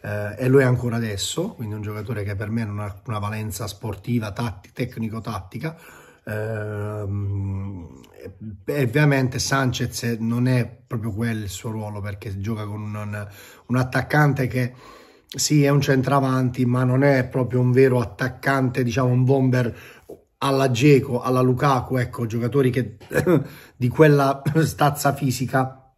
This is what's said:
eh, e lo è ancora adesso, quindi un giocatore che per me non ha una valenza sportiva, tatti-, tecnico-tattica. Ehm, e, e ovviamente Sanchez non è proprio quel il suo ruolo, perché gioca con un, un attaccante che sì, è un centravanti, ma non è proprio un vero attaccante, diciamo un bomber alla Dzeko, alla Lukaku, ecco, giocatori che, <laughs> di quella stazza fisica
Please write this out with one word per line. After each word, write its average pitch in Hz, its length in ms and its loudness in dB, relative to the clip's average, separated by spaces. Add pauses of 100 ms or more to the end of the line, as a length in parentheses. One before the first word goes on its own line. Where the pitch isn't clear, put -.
eh, 104 380 -6
e 127 100 0
lo 135 120 8
è 131 40 6
ancora 123 320 0
adesso, 117 580 -4
quindi 107 200 -8
un 107 80 -8
giocatore 107 400 -6
che 101 140 -4
per 101 140 -6
me 113 140 -2
non 104 140 -6
ha 101 160 -8 (120)
una 107 120 -4
valenza 107 480 -6
sportiva, 107 640 -4
tatti-, 110 420 -6
tecnico-tattica. 113 1040 -6 (480)
Ehm, 101 1800 -6 (640)
e, 143 80 -6
e 143 100 0
ovviamente 131 560 2
Sanchez 131 640 -2 (180)
non 120 260 0
è 123 200 2 (200)
proprio 113 260 -6
quel 110 300 -4
il 101 60 -8
suo - 220 -10
ruolo, 104 300 -8
perché 101 380 -8
gioca 107 280 -6
con 107 280 -8
un, 104 340 -8 (380)
un 120 100 0
attaccante 131 680 2
che 123 280 -4 (540)
sì, 147 360 2
è 139 40 4
un 143 120 4
centravanti, 131 840 2
ma 127 200 2
non 127 180 2
è 135 240 4
proprio 127 340 -2
un 127 100 4
vero 123 300 6
attaccante, 131 840 -2
diciamo 127 260 0
un 127 160 4
bomber 127 520 2 (640)
alla 135 300 2
Dzeko, 123 520 4
alla 127 200 0
Lukaku, 127 560 2
ecco, 117 300 -4
giocatori 120 440 0
che, 117 260 -4 (400)
<laughs> - 400 -6
di 123 120 0
quella 139 540 4 (200)
stazza 147 500 0
fisica 131 680 -2 (160)